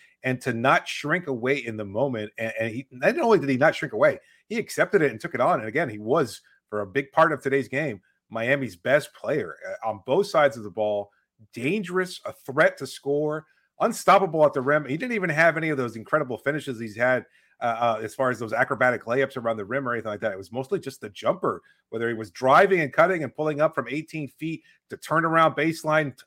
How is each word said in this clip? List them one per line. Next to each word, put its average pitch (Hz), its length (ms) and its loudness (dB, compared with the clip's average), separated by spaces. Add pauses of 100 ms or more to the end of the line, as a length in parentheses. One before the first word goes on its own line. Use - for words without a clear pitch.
(240)
and 127 180 -2
to 127 100 -2
not 131 360 2
shrink 170 400 -4
away 127 280 0
in 117 200 -8
the 107 80 -8
moment. 107 520 -4
And, 113 240 -4
and 113 140 -4
he, 131 160 -10
not 151 300 0
only 226 180 4
did 139 100 -2
he 131 80 2
not 147 200 4
shrink - 180 -8
away, 117 240 2 (300)
he 226 100 -4
accepted - 440 0
it 135 100 4
and 110 80 -12
took - 160 -8
it 117 40 2
on. 151 200 2
And 110 80 -8
again, 139 200 -2
he 104 100 -10
was, 120 440 -2 (260)
for 104 120 -4
a 101 60 -4
big 135 260 -6
part 160 200 4
of 139 80 -6
today's 135 280 -2
game, 131 320 -4 (280)
Miami's 117 460 -2
best 139 400 0
player, 117 400 -4 (300)
uh, 117 40 -4
on 107 160 -6
both 139 220 0
sides 143 300 2
of 113 80 -12
the 104 60 -12
ball, 104 420 -2 (400)
dangerous, 180 720 -4
a - 80 -10
threat 156 460 0
to 139 80 -8
score, 151 600 -4 (340)
unstoppable 190 640 4
at 143 80 6
the 143 80 -2
rim. 147 240 2
He 131 120 -6
didn't 240 180 -4
even 185 160 -2
have 160 260 4
any 160 120 -2
of 151 100 -2
those 117 180 -4
incredible 123 420 -2
finishes 139 420 -4
he's 107 160 -10
had, 123 280 2 (360)
uh, - 40 -4
uh, 117 380 0
as 110 120 -8
far 131 160 0
as 113 80 -4
those 110 140 -8
acrobatic 123 520 2
layups 131 320 0
around 113 200 -2
the 104 80 -8
rim 127 240 -4
or 120 60 -2
anything 110 160 -6
like 104 100 -8
that. 107 120 -2
It 92 60 -10
was 98 140 -16
mostly 147 260 -4
just - 220 -12
the 110 100 -10
jumper, 120 520 -2 (280)
whether 113 180 -4
he 117 60 -2
was 110 160 -8
driving 175 500 4
and 143 120 -2
cutting 170 300 4
and 120 120 -6
pulling 151 260 -2
up 156 140 2
from 123 140 -4
eighteen 151 400 -8
feet 156 340 -10 (280)
to 104 80 -12
turn 160 260 0
around 160 300 4
baseline, 156 600 0 (120)